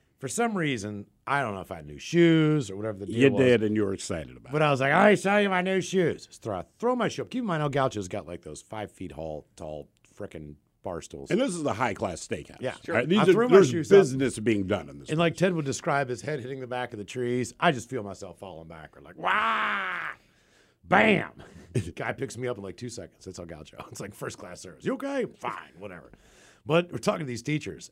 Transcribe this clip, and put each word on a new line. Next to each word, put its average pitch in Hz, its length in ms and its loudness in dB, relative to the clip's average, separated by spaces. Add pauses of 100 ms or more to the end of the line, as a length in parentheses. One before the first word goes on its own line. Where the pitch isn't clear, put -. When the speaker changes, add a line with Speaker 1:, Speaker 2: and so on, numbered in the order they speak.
(200)
Speaker 1:
For 135 80 -10
some 220 300 -2
reason, 107 480 -2 (200)
I 139 160 0
don't 110 140 -2
know 95 60 -8
if 82 100 -12
I 90 60 -10
had 78 100 -14
new 73 120 -14
shoes 156 720 4
or 95 60 -8
whatever 104 220 -6
the 101 60 -8
deal 107 100 -6
Speaker 2:
You 131 160 8
Speaker 1:
was. 135 120 4
Speaker 2:
did, 120 200 6
and 107 120 2
you 107 100 4
were 98 80 -2
excited 92 420 -6
about 127 180 -16
Speaker 1:
But 151 80 2
Speaker 2:
it. 151 40 4
Speaker 1:
I 147 60 4
was 135 100 2
like, 135 120 2
"I 196 220 8
saw 196 220 2
you 202 120 2
my 185 120 2
new 190 200 0
shoes." 170 460 0 (140)
So 113 100 -6
I 90 120 -4 (160)
throw 247 160 0
my 226 140 0
shoe - 140 -8
up. - 60 -10
Keep 254 120 -4
in 233 60 -4
mind, 165 160 0
El 147 60 2
Gaucho's 131 380 0
got, 92 200 -8
like, 85 160 -12
those 76 180 -14
five 107 300 -10
feet 92 200 -12
tall, 78 340 -10 (100)
tall 78 340 -12 (280)
frickin' 78 380 -14 (280)
bar 87 180 -6
stools. 69 280 -14
Speaker 2:
And 185 120 0
this 262 120 -2
is 165 120 -6
a 123 80 0
high-class 101 520 -4
steakhouse. 78 360 -10
Speaker 1:
Yeah. 127 100 -4
Speaker 2:
Right? - 140 -14
Speaker 1:
Sure. 123 200 0
Speaker 2:
These 180 140 4
Speaker 1:
I - 40 6
Speaker 2:
are, - 100 6
Speaker 1:
threw 233 160 4
my 190 60 10
Speaker 2:
there's 185 140 10
Speaker 1:
shoes 160 220 0
up. 202 60 12
Speaker 2:
business 135 420 4
being 107 280 2
done 90 220 0
in 71 100 -16
this - 100 -18
Speaker 1:
And 151 100 0
like 170 140 4
Speaker 2:
place. - 60 -12
Speaker 1:
Ted 185 140 4
would 160 120 -2
describe 139 420 0
his 120 140 -6
head 139 180 -6
hitting 131 220 -8
the 127 60 -10
back 123 260 -6
of 107 60 -10
the 101 60 -8
trees, 123 540 -2
I 175 140 4
just 120 160 -6
feel 120 140 -6
myself 95 360 -14
falling 82 300 -14
backward, 76 340 -18
like, - 160 -20
"Wah!" 196 960 -2 (720)
Bam! 175 460 4 (340)
<laughs> - 300 -4
Guy 123 180 -6
picks 120 240 -8
me 123 100 -6
up 120 100 -4
in, 101 60 -12
like, 95 140 -12
two 123 120 -10
seconds. 87 360 -16
That's 92 120 -14
El 87 80 -10
Gaucho. 78 320 -16 (100)
<laughs> - 40 -18
It's - 80 -16
like 101 160 -12
first-class 98 460 -12
service. - 240 -18
"You 202 80 -2
okay?" 269 320 -4
"Fine, 95 520 -10
whatever." 87 340 -14 (540)
But 175 260 2
we're 143 60 -8
talking 190 240 0
to 151 40 -6
these 120 180 -8
teachers, 139 480 -6